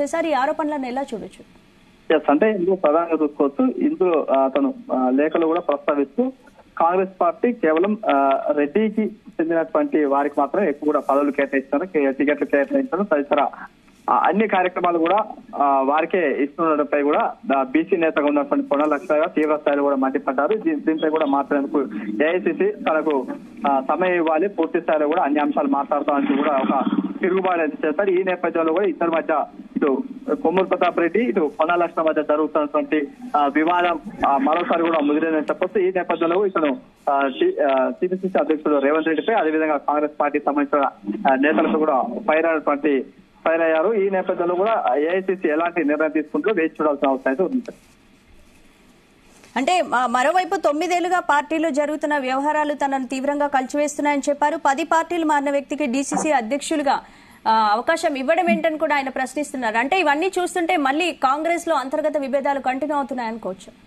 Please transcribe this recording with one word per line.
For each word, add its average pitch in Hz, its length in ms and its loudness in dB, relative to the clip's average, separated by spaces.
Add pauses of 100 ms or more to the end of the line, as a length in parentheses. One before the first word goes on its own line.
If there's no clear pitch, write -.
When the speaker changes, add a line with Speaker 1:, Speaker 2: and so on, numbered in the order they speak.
Speaker 1:
చేశారు. 330 260 -2
ఈ 320 60 0
ఆరోపణలను 294 540 0
ఎలా 254 160 -4 (120)
చూడొచ్చు? - 540 -14 (480)
Speaker 2:
ఎస్, 147 140 0
అంటే, 202 200 4
ఇందులో 190 260 0
ప్రధానంగా 160 460 2
చూసుకోవచ్చు. 147 480 0
ఇందులో, 170 600 0
ఆ, 135 140 4
అతను, 135 300 0 (180)
ఆ, 127 180 0
లేఖలో 156 360 2
కూడా 160 140 0
ప్రస్తావిస్తూ 147 720 -2 (460)
కాంగ్రెస్ 185 420 0
పార్టీ 175 320 2
కేవలం, 196 460 2 (120)
ఆ, 139 400 2
రెడ్డికి 208 540 0
చెందినటువంటి 160 1000 -2
వారికి 139 340 0
మాత్రమే 151 300 0
ఎక్కువ 143 180 -4
కూడా 147 140 2
పదవులు 143 300 2
కేటాయిస్తారు, 139 560 -2
కే-, 139 260 0
టికెట్లు 143 340 0
కేటాయించడం 139 580 0
తదితర, 190 420 2 (640)
ఆ, 117 40 4 (120)
అన్ని 196 220 2
కార్యక్రమాలు 180 500 0
కూడా, 170 280 2 (300)
ఆ, 139 240 2
వారికే 147 640 0
ఇస్తుండటంపై 147 580 0
కూడా, 170 300 0 (240)
ఆ, 135 60 2
బీసీ 151 340 0
నేతగా 156 300 2
ఉన్నటువంటి 143 420 0
పొన్నాల 147 200 2
లక్ష్మయ్య 151 380 0
తీవ్ర 151 300 0
స్థాయిలో 143 260 -2
కూడా 143 140 2
మండిపడ్డారు. 135 580 -2
దీ-, 156 260 -2
దీనిపై 160 280 -2
కూడా 156 180 0
మాట్లాడేందుకు 139 560 0 (420)
ఏఐసీసీ 180 460 0
తనకు, 151 560 -2 (420)
ఆ, 135 200 2
సమయం 180 260 0
ఇవ్వాలి, 165 340 0
పూర్తి 165 320 -2
స్థాయిలో 151 280 0
కూడా 170 140 0
అన్ని 147 180 2
అంశాలు 147 280 0
మాట్లాడతామని 139 680 0
కూడా 147 160 0
ఒక 131 320 2 (360)
తిరుగుబాటు 185 400 0
అయితే 156 280 -2
చేస్తారు. 196 220 0
ఈ 185 120 2
నేపథ్యంలో 170 500 0
కూడా 196 140 0
ఇద్దరి 170 240 -2
మధ్య, 160 340 0 (320)
ఇటు 139 260 2 (320)
కొమ్మూరు 175 320 2
ప్రతాప్ 180 320 0
రెడ్డి, 170 220 2
ఇటు 202 400 0
పొన్నాల 175 220 2
లక్ష్మయ్య 165 260 0
మధ్య 151 140 2
జరుగుతున్నటువంటి, 147 840 0 (280)
ఆ, 147 100 4
వివాదం, 165 540 2 (260)
ఆ, 139 100 4
మరోసారి 170 460 2
కూడా 165 160 0
ముదిరిందని 151 440 0
చెప్పొచ్చు. 180 380 -2
ఈ 185 160 2
నేపథ్యంలో 170 500 0
ఇతను, 160 300 0 (340)
ఆ, 139 200 2 (100)
టి-, 349 240 0
ఆ, 131 240 2
టీపీసీసీ 185 500 -2
అధ్యక్షుడు 151 400 0
రేవంత్ 151 280 2
రెడ్డిపై, 156 280 0
అదేవిధంగా 156 420 2
కాంగ్రెస్ 147 440 -2
పార్టీ 147 180 0
సంబంధించిన, 143 460 0 (460)
ఆ, 135 40 6
నేతలపై 156 440 2
కూడా 147 240 2
ఫైర్ 156 440 0
అయినటువంటి, 147 600 0 (420)
ఫైర్ 165 120 2
అయ్యారు. 165 340 2
ఈ 196 160 0
నేపథ్యంలో 180 440 -2
కూడా 208 300 0 (120)
ఏఐసీసీ 185 520 0
ఎలాంటి 170 360 0
నిర్ణయం 151 260 0
తీసుకుంటుందో 156 520 -2
వేచి 160 80 0 (100)
చూడాల్సిన 147 280 2
అవసరం 135 220 0
అయితే 135 120 0
ఉంది. 135 300 -4 (1800)
Speaker 1:
అంటే, 330 260 2
మ-, 247 240 -2
మరోవైపు 320 500 0
తొమ్మిదేళ్లుగా 349 640 0
పార్టీలో 311 500 0
జరుగుతున్న 294 480 -2
వ్యవహారాలు 294 560 -2
తనను 269 320 -4
తీవ్రంగా 277 400 -2
కలిచివేస్తున్నాయని 285 800 0
చెప్పారు. 294 380 0
పది 277 180 2
పార్టీలు 330 400 0
మారిన 285 260 0
వ్యక్తికి 285 360 -2
డీసీసీ 277 440 -2
అధ్యక్షులుగా, 277 680 0 (480)
ఆ, 220 240 4
అవకాశం 320 440 0
ఇవ్వడం 330 340 2
ఏంటని 320 280 0
కూడా 302 180 0
ఆయన 269 120 -2
ప్రశ్నిస్తున్నారు. 254 680 -4
అంటే, 277 240 0
ఇవన్నీ 311 380 2
చూస్తుంటే 359 380 -2
మళ్ళీ 302 360 0
కాంగ్రెస్ 320 560 -2
లో 320 60 2
అంతర్గత 294 440 -2
విభేదాలు 277 420 -2
కంటిన్యూ 269 360 -4
అవుతున్నాయనుకోవచ్చు. 226 760 -8 (140)